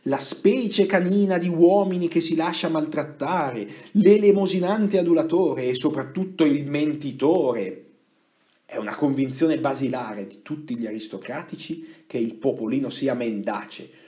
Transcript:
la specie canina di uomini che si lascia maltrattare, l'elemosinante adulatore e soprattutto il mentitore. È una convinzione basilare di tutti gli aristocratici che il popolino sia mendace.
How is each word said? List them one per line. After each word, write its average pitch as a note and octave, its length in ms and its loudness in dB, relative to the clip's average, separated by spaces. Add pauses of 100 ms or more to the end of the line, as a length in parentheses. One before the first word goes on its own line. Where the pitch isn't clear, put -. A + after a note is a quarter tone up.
la C3+ 160 -2
specie G#3 640 2
canina F#3+ 520 2
di F3 100 -2
uomini F3+ 600 4
che E3 140 0
si D#3+ 140 -2
lascia E3 340 -2
maltrattare, D3+ 1000 -4 (240)
l'elemosinante G3 1080 6
adulatore D#3+ 720 2
e B2+ 80 0
soprattutto D3+ 680 -2
il C#3+ 220 2
mentitore. C#3+ 1200 -2 (800)
È - 100 -16
una G#2+ 200 -6
convinzione C3+ 640 0
basilare B2 680 -4
di - 160 -20
tutti D3 340 -10
gli A2+ 80 -8
aristocratici - 1200 -12
che - 140 -6
il A2+ 160 -4
popolino B2+ 540 -2
sia C3 260 -2
mendace. G#2+ 720 -6 (180)